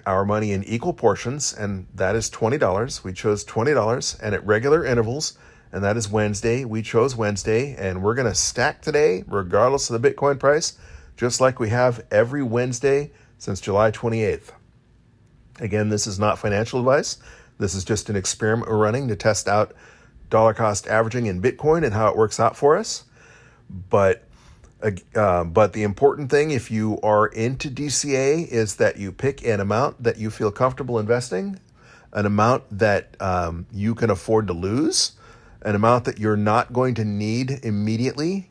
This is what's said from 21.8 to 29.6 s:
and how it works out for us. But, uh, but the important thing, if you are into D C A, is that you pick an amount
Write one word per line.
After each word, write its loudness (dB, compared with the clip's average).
and 0
how 2
it 0
works 2
out 2
for 6
us. -8
But, 0
uh, 2
but 4
the -4
important 2
thing, 2
if -4
you -2
are 4
into -4
D -6
C -2
A, 2
is -2
that 2
you -6
pick -4
an 0
amount -2